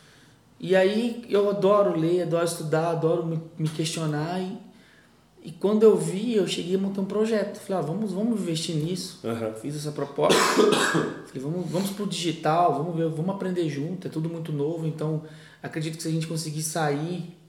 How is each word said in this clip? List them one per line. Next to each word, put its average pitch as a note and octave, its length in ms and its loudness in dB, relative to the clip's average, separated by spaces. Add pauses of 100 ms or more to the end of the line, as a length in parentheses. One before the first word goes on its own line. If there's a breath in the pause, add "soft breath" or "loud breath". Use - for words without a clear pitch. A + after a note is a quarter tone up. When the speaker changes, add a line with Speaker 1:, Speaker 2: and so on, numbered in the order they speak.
(600 loud breath)
Speaker 1:
E F3 160 2
aí G#3+ 520 2
eu G3+ 220 4
adoro F#3+ 480 4
ler, E3+ 240 2
adoro E3+ 220 0
estudar, D#3+ 460 0
adoro E3 360 2
me, D#3+ 140 -4 (180)
me D#3 100 0
questionar. D#3+ 720 -4
E, F#3+ 180 -6 (840 loud breath)
e D#3 100 -14
quando G#3+ 300 2
eu G#3 140 10
vi, F#3+ 400 -2
eu F3+ 100 4
cheguei F3+ 300 -2
a - 20 2
montar G3 240 -2
um F#3+ 40 -2
projeto. G#3 520 0
Falei, F#3 240 -4
"Ah, C#3+ 40 -4
vamos, F#3+ 260 -4
vamos G#3+ 280 0
investir E3 360 -2
nisso." F3 480 -4
Speaker 2:
Aham. A2+ 300 -4
Speaker 1:
Fiz D3 220 -8
essa D3 160 -8
proposta. D3 480 2
<coughs> - 840 4
Falei, C3 160 -12
"Vamos, E3 280 -4
vamos G3 200 0
pro G3+ 160 -6
digital, E3 680 0
vamos D#3+ 220 -2
ver, E3 120 0
vamos D#3+ 260 -2
aprender F3+ 340 -2
junto, D3+ 380 -6
é - 40 -8
tudo D#3+ 200 -4
muito D#3+ 220 -6
novo." D#3+ 340 -2
Então, D#3 360 -2 (400 loud breath)
acredito D#3+ 340 -6
que - 60 -12
se E3 60 -4
a D#3+ 40 -2
gente D#3+ 140 -2
conseguir D#3 360 -6
sair, D#3+ 760 -2 (120)